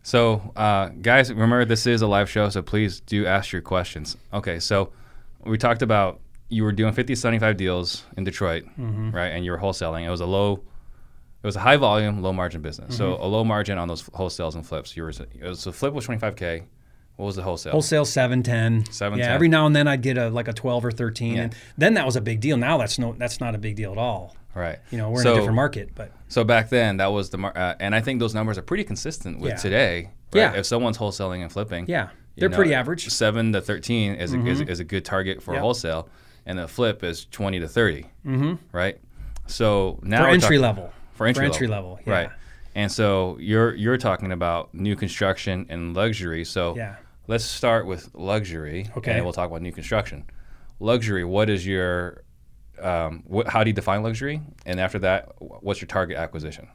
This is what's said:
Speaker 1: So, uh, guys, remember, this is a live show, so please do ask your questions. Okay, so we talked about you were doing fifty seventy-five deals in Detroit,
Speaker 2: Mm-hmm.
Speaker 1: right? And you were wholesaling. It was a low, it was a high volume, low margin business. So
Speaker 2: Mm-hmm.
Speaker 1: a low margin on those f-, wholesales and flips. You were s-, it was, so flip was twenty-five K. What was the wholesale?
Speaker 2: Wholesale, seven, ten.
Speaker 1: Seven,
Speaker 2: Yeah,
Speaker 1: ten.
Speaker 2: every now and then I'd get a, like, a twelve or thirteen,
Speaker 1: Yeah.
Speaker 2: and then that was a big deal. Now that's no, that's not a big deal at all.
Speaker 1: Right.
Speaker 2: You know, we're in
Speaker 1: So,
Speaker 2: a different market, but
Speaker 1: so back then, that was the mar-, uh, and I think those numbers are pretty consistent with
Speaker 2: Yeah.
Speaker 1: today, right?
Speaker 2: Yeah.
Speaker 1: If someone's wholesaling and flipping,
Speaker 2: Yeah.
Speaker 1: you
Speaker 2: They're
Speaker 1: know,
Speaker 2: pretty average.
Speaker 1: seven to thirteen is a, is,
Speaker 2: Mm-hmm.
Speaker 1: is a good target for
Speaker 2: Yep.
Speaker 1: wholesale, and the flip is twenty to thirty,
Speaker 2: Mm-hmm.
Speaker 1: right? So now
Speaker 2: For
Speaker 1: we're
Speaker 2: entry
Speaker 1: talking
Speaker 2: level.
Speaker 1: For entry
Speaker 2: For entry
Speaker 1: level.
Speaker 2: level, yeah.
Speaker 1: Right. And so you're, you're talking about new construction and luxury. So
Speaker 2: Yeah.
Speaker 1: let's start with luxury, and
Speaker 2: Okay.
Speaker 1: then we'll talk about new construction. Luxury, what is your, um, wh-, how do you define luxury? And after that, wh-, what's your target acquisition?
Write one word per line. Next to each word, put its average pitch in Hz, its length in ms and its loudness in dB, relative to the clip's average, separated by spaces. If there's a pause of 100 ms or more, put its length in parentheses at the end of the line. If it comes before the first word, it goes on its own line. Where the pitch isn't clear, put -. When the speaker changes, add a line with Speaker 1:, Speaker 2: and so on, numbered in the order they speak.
Speaker 1:
So, 113 520 2
uh, 101 340 2 (120)
guys, 120 300 6
remember, 117 340 4
this 110 200 2
is 117 160 4
a 110 60 4
live 101 220 4
show, 104 200 2
so 95 120 -2
please 104 400 0
do 104 240 0
ask 95 260 2
your 87 100 -4
questions. 87 560 -4 (160)
Okay, 98 260 -4
so 98 320 0 (520)
we 110 140 0
talked 117 240 2
about 104 380 4 (300)
you 110 140 2
were 107 80 2
doing 107 220 2
fifty 123 220 0
seventy-five 113 420 2
deals 90 460 -2 (140)
in 95 60 -4
Detroit, 90 400 -2 (160)
Speaker 2:
Mm-hmm. 110 320 -4
Speaker 1:
right? 90 160 -2
And 87 180 -4
you 90 60 -4
were 85 80 -4
wholesaling. 87 460 -4
It 85 40 -4
was 87 120 -4
a 87 40 -2
low, 98 280 2 (920)
it - 20 -16
was 104 100 -2
a 98 40 -6
high 127 180 6
volume, 107 460 4
low 92 100 0
margin 87 280 -4
business. 76 360 -10
So 95 160 0
Speaker 2:
Mm-hmm. - 100 -6
Speaker 1:
a 85 40 -2
low 110 160 2
margin 104 340 0
on 85 100 -2
those 82 140 -6
f-, - 120 -18
wholesales 85 420 -4
and 80 100 -10
flips. - 320 -8
You 82 60 -6
were 80 60 -6
s-, 78 100 -10
it - 240 -14
was, 90 160 -8
so 92 120 -8
flip 143 220 -2
was 135 120 -6
twenty-five 110 300 -4
K. 85 280 -6 (560)
What 98 60 -6
was 98 100 -4
the 95 80 -8
wholesale? 87 300 -4
Speaker 2:
Wholesale, 151 320 4
seven, 127 380 2
ten. 113 480 2
Speaker 1:
Seven, 104 280 -2
Speaker 2:
Yeah, 123 60 0
Speaker 1:
ten. 120 100 2
Speaker 2:
every 160 140 6
now 160 160 6
and 151 100 6
then 147 140 6
I'd 139 120 2
get 123 160 0
a, 117 120 0
like, 117 180 -2
a 117 60 -4
twelve 120 320 -2
or 123 60 0
thirteen, 117 440 -2
Speaker 1:
Yeah. 117 80 0
Speaker 2:
and 113 120 -4 (220)
then 190 180 6
that 170 100 2
was 127 100 2
a 127 60 2
big 110 180 -2
deal. 139 160 2
Now 127 220 2
that's 113 200 0
no, 117 200 -2
that's 120 240 -4
not 117 140 -2
a - 20 -6
big 104 180 -4
deal 101 160 -6
at 98 60 -6
all. 104 400 -4 (180)
Speaker 1:
Right. 85 240 -4 (100)
Speaker 2:
You 120 80 -6
know, 110 120 -2
we're 117 100 0
in 123 40 4
Speaker 1:
So, 123 100 8
Speaker 2:
a - 20 8
different 107 220 4
market, 117 380 0
but 107 160 -12 (180)
Speaker 1:
so 117 160 2
back 113 240 4
then, 117 280 4
that 98 140 2
was 98 180 -2
the 95 80 -8
mar-, 98 200 -4
uh, 90 240 -2
and 101 120 0
I 110 60 4
think 123 220 -2
those 110 120 0
numbers 110 240 -2
are 92 40 -8
pretty 196 240 -2
consistent - 560 -8
with 120 100 -2
Speaker 2:
Yeah. 101 60 -6
Speaker 1:
today, 95 520 2 (240)
right? 202 80 6
Speaker 2:
Yeah. 170 120 4
Speaker 1:
If 98 120 -2
someone's 117 320 0
wholesaling 95 440 -4
and 85 100 -10
flipping, 95 380 -6
Speaker 2:
Yeah. 170 140 0 (320)
Speaker 1:
you - 60 -16
Speaker 2:
They're 185 80 4
Speaker 1:
know, 180 60 -2
Speaker 2:
pretty 180 180 6
average. 131 360 -2
Speaker 1:
seven 110 420 2
to 101 80 2
thirteen 104 560 0
is 90 180 -4
a, 127 120 0
is, 131 160 2
Speaker 2:
Mm-hmm. 147 80 -4
Speaker 1:
is 87 100 -4
a 87 60 -6
good 92 180 -4
target 95 400 -2
for 87 120 -6
Speaker 2:
Yep. 80 60 -2
Speaker 1:
wholesale, 85 460 -2 (380)
and 90 120 -6
the 87 120 -8
flip 113 340 0
is 85 220 -6
twenty 98 340 -4
to 82 80 -4
thirty, 92 380 0 (200)
Speaker 2:
Mm-hmm. 139 280 0 (180)
Speaker 1:
right? 90 260 -2 (480)
So 101 580 0
now 104 160 2
Speaker 2:
For 127 40 6
Speaker 1:
we're 135 60 6
Speaker 2:
entry 175 120 8 (160)
Speaker 1:
talking 135 40 8
Speaker 2:
level. 104 320 0 (220)
Speaker 1:
For 107 120 0
entry 127 200 2
Speaker 2:
For 139 40 2
entry 127 160 0
Speaker 1:
level. 101 240 -4
Speaker 2:
level, 92 160 -16
yeah. 107 60 2
Speaker 1:
Right. 87 160 0 (460)
And 104 160 0
so 95 500 2
you're, 110 340 4
you're 110 220 2
talking 98 340 0
about 85 420 -2
new 98 220 0
construction 95 720 -2
and 85 260 -6
luxury. 90 500 -2
So 85 320 -2
Speaker 2:
Yeah. 107 180 -10 (320)
Speaker 1:
let's 110 160 -2
start 113 440 0
with 92 260 -8
luxury, 87 680 -4
and 101 160 -10
Speaker 2:
Okay. 117 160 -2
Speaker 1:
then 90 100 0
we'll 87 100 -4
talk 90 160 -2
about 82 120 -8
new 90 100 -8
construction. 98 520 -4 (560)
Luxury, 107 460 0
what 101 240 2
is 95 160 0
your, 90 580 -2 (580)
um, 82 420 -2 (100)
wh-, 113 160 0
how 110 140 2
do 110 80 4
you - 20 2
define 101 300 0
luxury? 127 360 -4 (280)
And 90 120 -2
after 95 200 0
that, 95 300 2 (100)
wh-, - 240 -18
what's 98 180 -2
your 85 60 -12
target 87 300 -2
acquisition? 78 580 -8